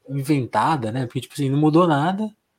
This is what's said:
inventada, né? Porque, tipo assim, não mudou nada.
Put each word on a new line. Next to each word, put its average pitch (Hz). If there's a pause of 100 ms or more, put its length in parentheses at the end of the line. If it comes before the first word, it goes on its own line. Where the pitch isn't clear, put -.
inventada, 135
né? 127
Porque, 123
tipo -
assim, 139
não 139
mudou 156
nada. 175 (300)